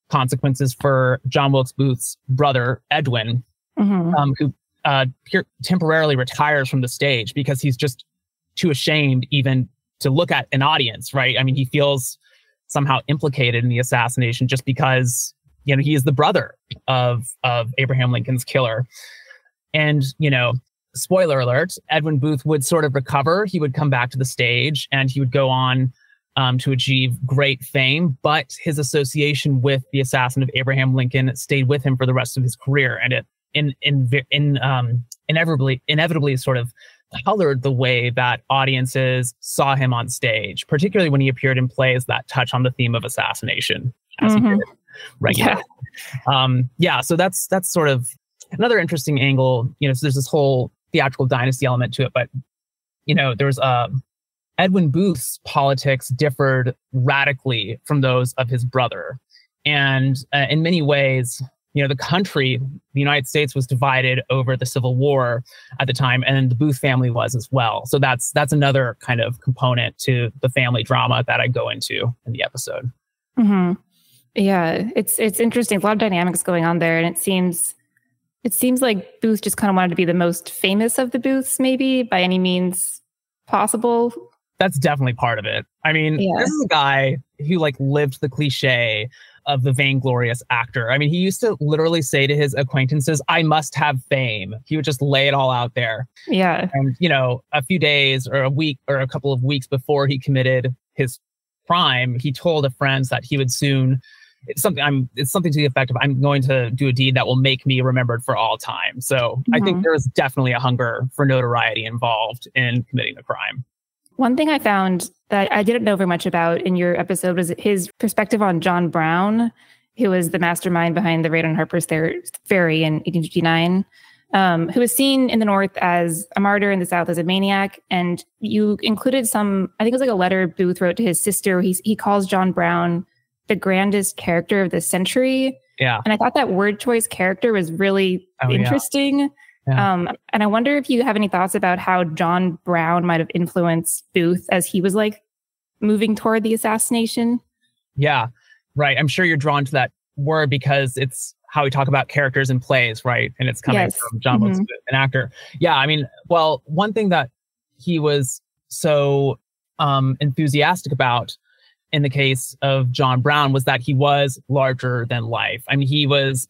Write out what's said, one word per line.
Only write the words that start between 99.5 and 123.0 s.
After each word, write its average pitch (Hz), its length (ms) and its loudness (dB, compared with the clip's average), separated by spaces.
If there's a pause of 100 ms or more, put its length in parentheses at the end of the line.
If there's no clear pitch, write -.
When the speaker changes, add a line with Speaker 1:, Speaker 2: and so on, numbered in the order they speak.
Speaker 1:
before 139 400 0
he 135 120 0
committed 127 580 0 (180)
his 131 240 -4 (480)
crime, 127 540 2
he 147 100 -2
told 151 360 0
a 135 40 -2
friend 135 360 0
that 123 180 -2
he 143 140 -2
would 135 120 0
soon, 135 480 2 (480)
it's - 140 -8
something, 143 240 0
I'm, 139 320 0
it's 139 160 -2
something 175 200 0
to 143 60 0
the 147 80 2
effect 131 240 0
of, 120 120 -2
"I'm 139 180 0
going 139 220 2
to 131 280 0
do 131 180 0
a 127 40 2
deed 131 220 2
that 127 120 2
will 127 100 2
make 131 280 2
me 131 160 2
remembered 123 420 0
for 127 140 -2
all 110 220 0
time." - 420 -8
So 127 420 -2 (120)
I - 40 2
think 196 200 2
Speaker 2:
Mm-hmm. 185 40 0
Speaker 1:
there 165 100 2
was 147 120 0
definitely 131 480 0
a 117 80 -2
hunger 123 540 0
for 147 100 0
notoriety 120 640 0
involved 113 680 -4
in 123 300 -2
committing 110 300 -4
the - 80 -20
crime. - 420 -8 (520)
Speaker 2:
One 254 200 0
thing 311 140 0
I 294 80 0
found 190 500 0 (220)
that 196 200 0
I 208 120 0
didn't 233 200 0
know 208 140 2
very 190 100 0
much 175 200 -2
about 170 340 0
in 185 160 0
your 175 240 2
episode 185 360 -2
was 175 200 -2
his 196 420 -2
perspective 214 440 0
on 180 180 2
John 175 300 0
Brown, 185 600 0 (460)
who 226 140 2
was 180 180 2
the 165 100 -2
mastermind 170 560 0
behind 165 300 2
the 160 60 0
raid 160 160 2
on 160 80 0
Harper's 165 320 -2
Ther-, 160 340 -2 (240)
Ferry 160 400 2
in 156 220 0